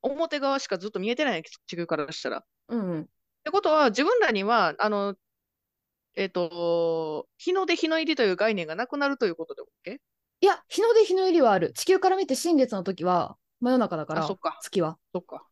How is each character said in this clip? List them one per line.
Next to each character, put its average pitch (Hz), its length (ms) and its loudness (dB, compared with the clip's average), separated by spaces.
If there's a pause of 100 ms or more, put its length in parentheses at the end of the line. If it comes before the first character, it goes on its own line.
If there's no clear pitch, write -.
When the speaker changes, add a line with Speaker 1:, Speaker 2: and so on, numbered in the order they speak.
Speaker 1:
表 294 360 -2
側 269 180 0
し - 80 -10
か 190 100 -4
ず 190 120 -8
っ - 20 -10
と 202 80 -6
見 202 100 -2
え 247 60 0
て 302 80 -2
な 269 80 0
い 180 40 -2
や 160 40 -4
ん、 160 40 -10
地 - 220 -20
球 170 220 -8
か 165 80 -2
ら 147 160 -6
し - 100 -12
た 127 80 -6
ら。 - 140 -8 (240)
Speaker 2:
う 233 80 -8
ん 190 160 -4
う 165 40 -4
ん。 156 80 -6
Speaker 1:
っ - 20 -12 (400)
て 302 60 -4
こ 392 100 2
と 349 80 0
は、 302 200 6
自 240 140 0
分 466 160 4
ら 330 120 4
に 196 120 0
は、 202 360 2
あ 214 100 2
の、 202 260 -2 (1000)
え 196 100 -2
っ 185 40 -6
と、 170 1080 -2
日 359 160 -2
の 381 120 0
出 349 120 0
日 320 100 -2
の 320 120 0
入 320 60 -2
り 311 120 -2
と 247 60 2
い 202 60 4
う 180 60 0
概 214 180 0
念 170 140 -4
が 160 80 -8
な 233 100 -6
く 285 120 -8
な 285 100 0
る 277 100 -2
と 220 100 0
い - 20 0
う 165 60 -4
こ 165 100 -8
と - 100 -14
で - 60 -16
オ - 40 -14
ッ - 20 -20 (160)
ケ 180 100 -12
ー？ 285 40 -16 (440)
Speaker 2:
い 370 40 4
や、 381 220 4
日 - 140 -2
の 466 120 4
出 440 120 8
日 370 100 0
の 381 80 2
入 370 80 2
り 330 100 4
は 220 120 6
あ 190 60 2
る。 170 120 0
地 - 140 -8
球 381 140 4
か 370 100 2
ら 381 80 2
見 381 100 -2
て 269 80 0
新 330 220 2
月 247 160 2
の 190 100 -6
時 175 220 -6
は 180 320 0 (240)
真 247 100 0
夜 262 60 4
中 202 180 0
だ 151 100 -6
か 156 100 -6
ら、 160 100 0
Speaker 1:
あ、 - 20 -4
そ 190 60 -4
っ - 40 -8
か。 - 240 -6
Speaker 2:
月 - 200 -2
は。 165 160 -2 (160)
Speaker 1:
そ 180 60 -4
っ - 40 -10
か。 - 280 -18